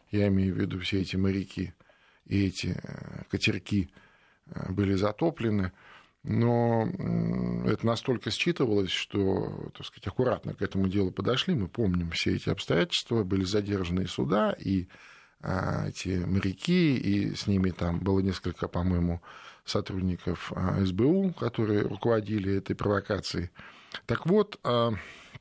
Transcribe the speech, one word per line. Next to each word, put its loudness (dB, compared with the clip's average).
Я 2
имею 4
в -4
виду -2
все -2
эти -4
моряки -2
и 2
эти, -4
э, -12
катерки, 0
э, -8
были 2
затоплены. 0
Но, 2
м, 0
это 0
настолько 0
считывалось, 2
что, 0
так -12
сказать, -12
аккуратно 0
к -6
этому 0
делу 2
подошли. 0
Мы 0
помним 0
все 0
эти -2
обстоятельства. 0
Были 2
задержаны 0
и -4
суда, 0
и, 0
а, -2
эти -4
моряки, 2
и 0
с -8
ними 4
там -2
было 2
несколько, -2
по-моему, 2
сотрудников, -2
а, 0
С 2
Б 2
У, 2
которые 0
руководили 0
этой -4
провокацией. -2
Так -2
вот, 2
а, 2